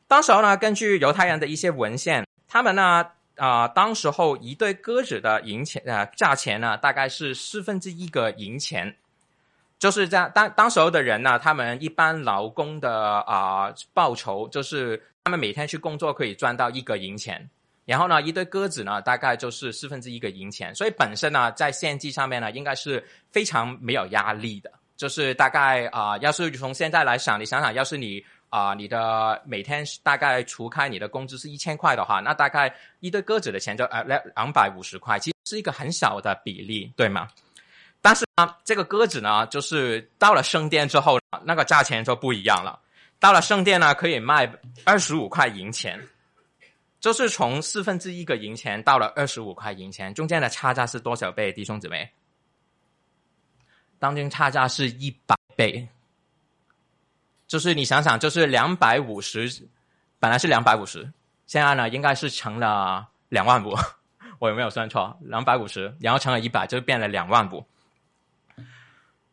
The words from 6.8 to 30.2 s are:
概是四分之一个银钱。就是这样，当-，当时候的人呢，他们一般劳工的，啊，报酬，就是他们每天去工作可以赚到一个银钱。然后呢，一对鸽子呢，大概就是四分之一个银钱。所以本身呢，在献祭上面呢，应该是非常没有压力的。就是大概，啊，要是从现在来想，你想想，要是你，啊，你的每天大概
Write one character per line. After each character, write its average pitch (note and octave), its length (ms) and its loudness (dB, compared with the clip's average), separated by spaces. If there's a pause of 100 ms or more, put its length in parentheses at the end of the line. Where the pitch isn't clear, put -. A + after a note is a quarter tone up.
概 C3+ 160 -2
是 C3+ 280 -8
四 - 260 -10
分 F#3+ 180 -6
之 F#3+ 120 -10
一 F3 160 -12
个 A#2+ 240 -2
银 G#2+ 260 -12
钱。 G#2 360 -8 (840)
就 G3 140 2
是 G3 180 0
这 F#3+ 80 2
样， F3+ 160 2
当-， G#3 240 4
当 A3 120 6
时 D#3 100 2
候 E3 100 6
的 D#3+ 140 2
人 A2+ 180 0
呢， B2+ 160 4
他 D3+ 160 2
们 B2 280 -4
一 D#3 60 -6
般 D#3+ 360 0
劳 G#2+ 260 -2
工 D3+ 300 -6
的， A2 400 0
啊， G2 520 -2 (220)
报 D3 220 2
酬， G#2 340 -6
就 C#3 140 -6
是 B2 380 -6 (220)
他 F3 60 -2
们 F3 100 -2
每 G2+ 140 -4
天 D3 140 -6
去 D#3 100 -8
工 D#3 180 -8
作 D3+ 160 -4
可 C3 140 -6
以 G#2 80 -8
赚 A#2+ 240 -2
到 B2 140 0
一 B2+ 100 -10
个 A2+ 160 -6
银 F#2+ 180 -10
钱。 F#2 320 -12 (380)
然 B2+ 140 0
后 F3+ 80 2
呢， D#3+ 140 4
一 D#3 100 -6
对 F3+ 140 -6
鸽 G3 200 -4
子 D3+ 160 -6
呢， G2+ 200 -4
大 B2 160 0
概 B2+ 180 0
就 A#2+ 160 -8
是 A#2+ 220 -10
四 C#3+ 160 -12
分 C3 120 -12
之 B2 80 -16
一 A#2 80 -12
个 A2+ 120 -6
银 F#2+ 200 -12
钱。 F#2+ 240 -12
所 G3+ 140 -4
以 - 40 0
本 G#2+ 260 -2
身 D3+ 160 -2
呢， A#2+ 180 2
在 D3 180 -2
献 C#3+ 300 -6
祭 D3 100 -10
上 C3+ 200 -4
面 B2 120 -4
呢， A2 100 -6
应 C3 120 -12
该 C#3 100 -4
是 C3 320 -6 (240)
非 G#3+ 140 -2
常 A#2+ 380 -2
没 A#2+ 100 -4
有 G#2+ 160 -2
压 G#2 240 0
力 G#2+ 300 -8
的。 - 100 -20 (240)
就 C#3+ 140 -8
是 C3+ 240 -2
大 C3 160 4
概， C3+ 380 2
啊， G#2 320 -2
要 D3 120 2
是 E3 200 -4
从 C3 220 -8
现 D#3+ 160 -4
在 D#3+ 140 2
来 B2 140 2
想， A2 200 -2
你 A2 80 -8
想 C3 160 -2
想， A#2+ 120 0
要 B2+ 100 -2
是 D3 140 -6
你， G2+ 260 -10 (240)
啊， G2+ 260 0
你 G2+ 140 -10
的 A2 580 -2
每 A2+ 160 -8
天 D3 220 -6 (180)
大 C#3+ 140 2
概 C3+ 280 2